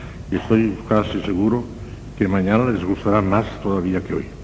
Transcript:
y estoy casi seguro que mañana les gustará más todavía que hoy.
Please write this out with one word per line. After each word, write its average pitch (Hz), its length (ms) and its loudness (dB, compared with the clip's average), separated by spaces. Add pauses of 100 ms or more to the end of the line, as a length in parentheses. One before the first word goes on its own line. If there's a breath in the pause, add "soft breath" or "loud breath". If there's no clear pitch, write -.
(320 loud breath)
y 95 60 -2
estoy 110 360 2 (140)
casi 107 340 0
seguro 104 440 0 (520 loud breath)
que 101 120 2
mañana 101 420 4
les 90 120 -2
gustará 101 380 2
más 98 240 2 (160)
todavía 92 400 0
que 82 140 -6
hoy. 82 100 -2 (180)